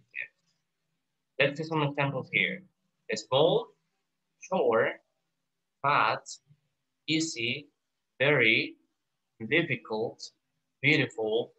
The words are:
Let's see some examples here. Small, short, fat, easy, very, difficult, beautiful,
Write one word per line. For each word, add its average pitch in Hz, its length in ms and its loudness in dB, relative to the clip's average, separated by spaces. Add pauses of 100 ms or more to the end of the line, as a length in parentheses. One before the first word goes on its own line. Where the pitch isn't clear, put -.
(1400)
Let's 139 200 2
see 160 60 -6
some 160 180 -2
examples 139 480 -2
here. 98 320 0 (520)
Small, 170 540 2 (760)
short, 135 500 0 (880)
fat, 127 400 2 (880)
easy, 143 600 -2 (500)
very, 131 560 2 (720)
difficult, 120 760 -4 (600)
beautiful, 120 760 0